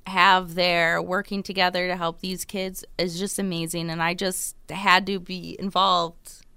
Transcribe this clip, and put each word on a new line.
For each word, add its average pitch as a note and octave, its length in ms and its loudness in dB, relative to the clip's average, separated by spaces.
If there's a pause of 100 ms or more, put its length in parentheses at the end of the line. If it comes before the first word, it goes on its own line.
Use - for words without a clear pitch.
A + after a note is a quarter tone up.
have F#3 480 4
there E3+ 460 2
working G3 420 -4
together F3+ 440 0
to F3+ 100 -2
help E3+ 240 -4
these F#3 240 -6
kids F#3+ 400 -8 (120)
is F3 220 -2
just G3 200 -4
amazing. E3 500 -4
And E3 120 -4
I E3+ 120 0
just F#3 420 -4 (140)
had F#3+ 380 4
to G3 120 -2
be F3 400 -10
involved, F3+ 840 0 (140)